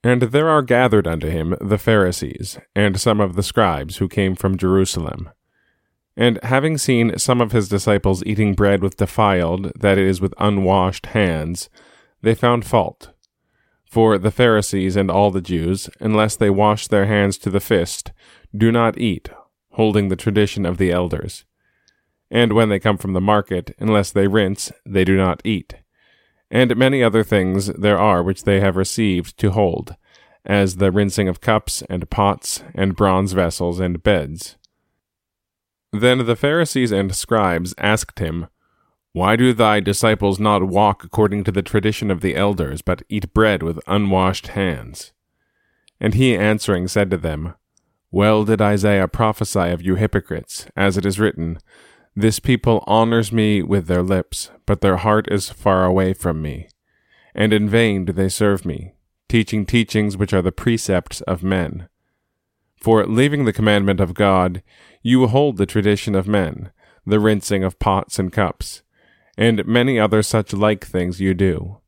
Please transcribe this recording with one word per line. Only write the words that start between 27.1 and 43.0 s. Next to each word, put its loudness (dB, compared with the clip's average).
things 0
there 0
are 2
which -4
they 2
have 2
received -2
to 0
hold, -2
as 2
the 2
rinsing 0
of -6
cups -2
and -6
pots -2
and -2
bronze 2
vessels -2
and -4
beds. -2
Then 2
the 0
Pharisees -2
and -2
scribes -2
asked -2
him, -6
"Why 2
do 4
thy 2
disciples 0
not 2
walk 0
according 0
to -2
the 0
tradition -2
of -2
the -2
elders, -2
but -4